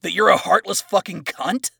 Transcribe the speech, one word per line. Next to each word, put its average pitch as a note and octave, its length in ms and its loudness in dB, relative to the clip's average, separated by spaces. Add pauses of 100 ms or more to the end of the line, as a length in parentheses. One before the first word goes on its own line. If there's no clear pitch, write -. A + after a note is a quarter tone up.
That E3 100 -8
you're G#3 160 2
a G3 80 6
heartless G3 460 0
fucking F3+ 420 -2
cunt? - 560 -6